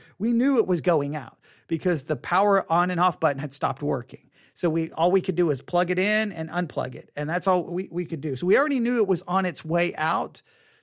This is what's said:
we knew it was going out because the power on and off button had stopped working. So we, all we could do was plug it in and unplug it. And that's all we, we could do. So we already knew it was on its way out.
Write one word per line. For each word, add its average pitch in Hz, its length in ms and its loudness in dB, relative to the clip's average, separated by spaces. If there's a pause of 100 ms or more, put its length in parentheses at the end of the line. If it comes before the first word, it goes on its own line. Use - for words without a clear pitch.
(180)
we 226 140 0
knew 254 260 4
it 226 100 4
was 165 140 0
going 147 340 2
out 127 220 -12 (300)
because 165 360 0
the 151 120 -2
power 196 560 2
on 175 200 2
and 175 80 -2
off 175 200 2
button 143 200 0
had 139 140 -8
stopped 123 300 -4
working. 143 460 -6 (260)
So 175 140 0
we, 160 220 -2
all 175 200 2
we 190 100 4
could 170 140 -4
do 170 120 2
was 139 140 0
plug 175 300 0
it 175 80 -2
in 214 320 0
and 165 180 -8
unplug 139 460 -4
it. - 200 -16
And 147 140 -6
that's 175 180 -2
all 180 160 2
we, 180 280 -6
we 175 140 -4
could 139 160 -8
do. 143 140 -4
So 175 120 -4
we 196 100 6
already 285 220 2
knew 240 180 0
it 208 100 4
was 180 200 0
on 185 180 0
its 165 200 -6
way 170 300 0
out. 165 460 -4 (420)